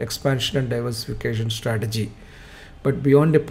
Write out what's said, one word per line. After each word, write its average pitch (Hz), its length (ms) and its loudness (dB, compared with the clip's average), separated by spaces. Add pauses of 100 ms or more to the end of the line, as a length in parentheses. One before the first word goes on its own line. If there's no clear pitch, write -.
expansion 131 560 -2
and 127 100 0
diversification 117 840 -4
strategy. 110 600 -4 (720)
But 135 180 0
beyond 143 360 6
a 147 40 4 (100)